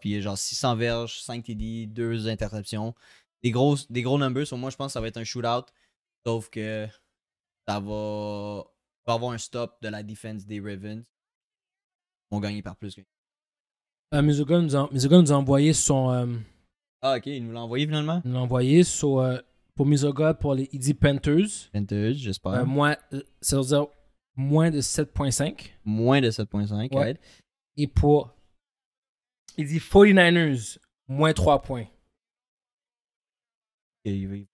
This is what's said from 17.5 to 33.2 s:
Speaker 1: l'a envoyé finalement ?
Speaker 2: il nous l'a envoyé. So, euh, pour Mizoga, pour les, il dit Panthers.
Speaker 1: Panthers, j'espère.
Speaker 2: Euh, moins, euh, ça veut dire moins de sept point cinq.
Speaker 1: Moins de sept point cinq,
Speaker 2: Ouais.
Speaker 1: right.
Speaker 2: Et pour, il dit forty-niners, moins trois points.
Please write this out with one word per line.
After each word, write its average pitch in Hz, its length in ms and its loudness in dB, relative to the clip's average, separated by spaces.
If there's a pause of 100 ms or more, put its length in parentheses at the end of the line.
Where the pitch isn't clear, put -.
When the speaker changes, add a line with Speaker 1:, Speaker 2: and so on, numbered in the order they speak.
Speaker 1:
l'a 117 80 -10
envoyé 120 260 -2
finalement ? 151 380 -2
Speaker 2:
il 123 60 -4
nous 127 60 -2
l'a 127 60 -2
envoyé. 127 420 4
So, 135 380 0
euh, 127 180 -2 (340)
pour 139 120 2
Mizoga, 147 480 2
pour 143 200 -2
les, 131 180 -2
il 143 80 -8
dit 139 140 2
Panthers. 147 800 2
Speaker 1:
Panthers, 104 420 -2
j'espère. 101 380 -6
Speaker 2:
Euh, 127 120 0
moins, 143 320 2 (180)
euh, 139 80 -6 (180)
ça - 180 0
veut 135 60 0
dire 147 220 2 (500)
moins 151 340 2
de 147 120 -2
sept - 300 -4
point 139 180 -2
cinq. - 540 -6
Speaker 1:
Moins 117 360 2
de 120 100 4
sept 110 180 -4
point 104 180 -4
cinq, 107 260 -4
Speaker 2:
Ouais. 135 120 0
Speaker 1:
right. 127 160 -6 (560)
Speaker 2:
Et 147 100 -2
pour, 147 480 2 (1200)
il 151 100 -4
dit 156 140 -2
forty-niners, 175 1000 6 (300)
moins 151 240 2
trois 147 300 2
points. 123 220 -8 (2250)